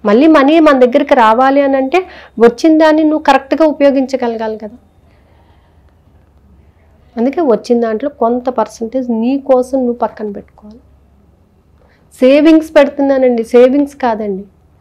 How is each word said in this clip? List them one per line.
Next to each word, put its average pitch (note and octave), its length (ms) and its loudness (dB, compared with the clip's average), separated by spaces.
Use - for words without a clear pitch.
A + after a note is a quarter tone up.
మళ్ళీ A3+ 220 2
మనీ D#4 340 4
మన D4 240 4
దగ్గరికి C#4+ 300 0
రావాలి C4 460 2
అని C#4 160 -2
అంటే C4+ 300 -2
వచ్చిన A#3+ 400 2
దాన్ని D#4 240 2
నువ్వు D#4 160 0
కరెక్ట్గా D4 480 0
ఉపయోగించగలగాలి B3+ 920 -2
కదా. G#3+ 180 -16
అందుకే C4+ 240 -4
వచ్చిన A#3+ 400 0
దాంట్లో A3+ 300 -6
కొంత B3 380 -4
percentage A#3+ 600 -8
నీ A#3+ 280 -4
కోసం C4 400 -2
నువ్వు A#3+ 160 -4
పక్కన A3 380 -8
పెట్టుకోవాలి. G#3 460 -20
Savings D4+ 600 2
పెడుతున్నానండి, C#4 680 0
Savings C4 520 0
కాదండి. G#3 480 -6